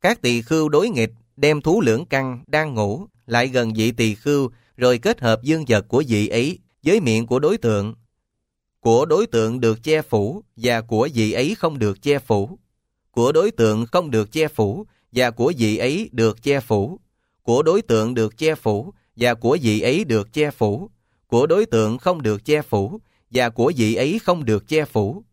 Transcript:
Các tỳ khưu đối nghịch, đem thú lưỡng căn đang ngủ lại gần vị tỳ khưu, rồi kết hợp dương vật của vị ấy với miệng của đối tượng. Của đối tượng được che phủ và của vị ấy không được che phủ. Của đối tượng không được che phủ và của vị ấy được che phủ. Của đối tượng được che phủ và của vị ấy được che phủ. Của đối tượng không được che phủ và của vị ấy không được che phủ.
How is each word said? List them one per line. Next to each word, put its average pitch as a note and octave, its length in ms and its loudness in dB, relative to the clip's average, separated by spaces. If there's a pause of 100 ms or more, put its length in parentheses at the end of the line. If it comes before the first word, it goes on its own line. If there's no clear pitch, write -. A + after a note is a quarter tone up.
Các G#3 200 0
tỳ A#2+ 200 0
khưu D#3 280 0
đối D#3 200 2
nghịch, A#2 220 -2 (260)
đem D3 240 2
thú F3 200 2
lưỡng A#2+ 240 0
căn C3 420 -6
đang D3+ 260 -2
ngủ A2+ 340 -4 (180)
lại A#2+ 220 0
gần B2 260 0
vị A2 180 0
tỳ A#2 240 0
khưu, C#3 360 0 (260)
rồi B2 200 4
kết G3+ 240 -2
hợp A2+ 220 0
dương D#3 240 0
vật G#2+ 200 2
của C#3 200 0
vị G#2+ 200 0
ấy C3 320 -2 (240)
với F#3 160 2
miệng A#2 280 0
của B2 120 0
đối E3 180 0
tượng. G#2+ 360 -2 (840)
Của A#2 260 4
đối F3 220 2
tượng A2+ 320 0
được A2+ 240 0
che D#3 180 0
phủ B2+ 420 -4 (120)
và A#2 260 -2
của A#2 320 0
vị A2 180 0
ấy C3+ 240 -2
không - 240 -4
được G2+ 220 -2
che C#3+ 180 0
phủ. A2 380 -2 (540)
Của A#2+ 200 2
đối F#3 200 2
tượng A2+ 340 0
không D#3+ 260 -2
được A2 200 -2
che D#3 160 -2
phủ A#2+ 380 -4 (260)
và A#2+ 200 0
của A#2 260 0
vị G#2+ 200 0
ấy C#3+ 340 -4
được A2+ 320 0
che C#3 160 0
phủ. A#2 400 -4 (440)
Của B2 200 2
đối F3+ 180 2
tượng A2 320 0
được A2 240 -2
che D#3 180 0
phủ G#2+ 380 -4 (220)
và A#2+ 180 0
của A#2 280 0
vị G#2+ 200 2
ấy C#3+ 220 0
được A2 300 -2
che D3+ 180 0
phủ. A2+ 380 -4 (380)
Của B2 200 2
đối F#3+ 180 2
tượng A2+ 320 0
không F3 240 -4
được G#2+ 240 -4
che D3+ 160 0
phủ A#2 380 -4 (320)
và B2 180 0
của A#2 260 0
vị A2 200 0
ấy D3 240 -2
không F3 260 -2
được A2 220 -2
che D#3 180 -2
phủ. B2 480 -4